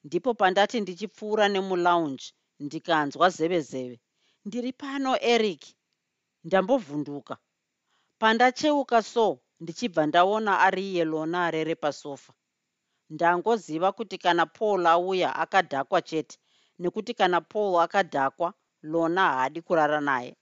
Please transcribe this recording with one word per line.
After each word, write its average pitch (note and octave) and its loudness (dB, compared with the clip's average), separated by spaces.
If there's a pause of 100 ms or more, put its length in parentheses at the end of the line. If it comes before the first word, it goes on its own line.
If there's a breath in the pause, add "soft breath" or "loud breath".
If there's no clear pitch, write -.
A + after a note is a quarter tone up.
Ndipo F3 -4
pandati G3+ 2
ndichipfuura G#3 -2
nemulaunji, F3 0 (260)
ndikanzwa D3+ 0
zeve-zeve. C#3 -4 (440)
'Ndiri A#3+ -8
pano, C4+ -4
Eric.' A3 0 (720)
Ndambovhunduka. D#3+ -2 (800)
Pandacheuka B3 2
so, G3+ 0 (200)
ndichibva E3 -2
ndaona F#3 2
ari F#3+ 2
iye E3+ 0
lona D#3+ -2
arere D#3+ -4
pasofa. C#3+ -8 (760)
Ndangoziva F3 0
kuti F#3+ -10
kana E3+ 2
Paul F#3+ 0
auya F3 2
akadhakwa E3+ 0
chete, - -8 (400)
nekuti F#3+ -6
kana F3+ 2
Paul F#3+ -2
akadhakwa, E3+ -2 (280)
lona E3 -2
haadi D3+ 0
kurara D3+ 0
naye. B2+ -4